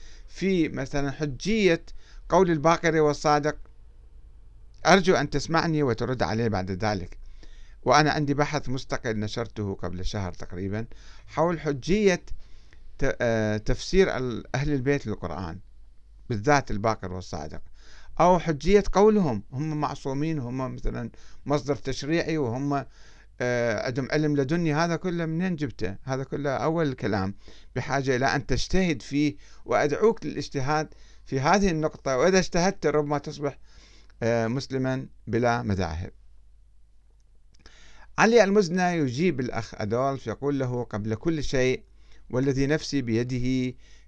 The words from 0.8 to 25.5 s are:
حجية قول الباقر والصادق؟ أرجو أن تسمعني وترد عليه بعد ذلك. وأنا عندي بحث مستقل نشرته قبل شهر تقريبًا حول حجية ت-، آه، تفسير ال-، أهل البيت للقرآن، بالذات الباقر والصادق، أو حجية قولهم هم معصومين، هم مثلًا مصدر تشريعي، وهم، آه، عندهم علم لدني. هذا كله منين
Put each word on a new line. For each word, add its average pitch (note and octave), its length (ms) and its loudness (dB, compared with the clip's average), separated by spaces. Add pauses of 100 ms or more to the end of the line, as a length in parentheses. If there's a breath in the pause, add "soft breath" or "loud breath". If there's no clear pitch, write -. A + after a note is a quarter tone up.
حجية E3 720 0 (460 soft breath)
قول F3 220 6
الباقر D#3+ 500 4
والصادق؟ D3 560 2 (1300)
أرجو F3 300 6
أن C#3 140 0
تسمعني D3+ 540 0
وترد A#2+ 400 0
عليه A2 240 0
بعد G2 240 -2
ذلك. G2 460 -4 (640 soft breath)
وأنا C#3+ 280 6
عندي C#3+ 220 0
بحث C#3+ 360 -2
مستقل B2 500 -4
نشرته G#2+ 560 -4
قبل F2+ 300 -4
شهر F#2+ 280 -2
تقريبًا G2 520 -6 (420 loud breath)
حول E3 320 0
حجية E3 640 2 (800 soft breath)
ت-، C3+ 220 2
آه، A2 360 2
تفسير C3 600 2
ال-، B2 380 -6
أهل D3 180 0
البيت C#3 340 0
للقرآن، F2 520 -6 (680)
بالذات B2+ 420 2
الباقر G2+ 420 -2
والصادق، F2 480 -10 (580 soft breath)
أو F3 200 6
حجية F3 520 4
قولهم F#3+ 600 6
هم D3+ 300 -4
معصومين، C#3+ 580 -2
هم B2+ 360 -6
مثلًا A#2+ 340 -4 (360 soft breath)
مصدر C#3+ 300 0
تشريعي، D3+ 640 -2
وهم، C3+ 480 -2 (560 soft breath)
آه، A#2+ 440 0
عندهم B2+ 260 -2
علم D3+ 260 2
لدني. D#3 360 2
هذا E3 220 0
كله E3+ 300 -4
منين E3+ 300 -2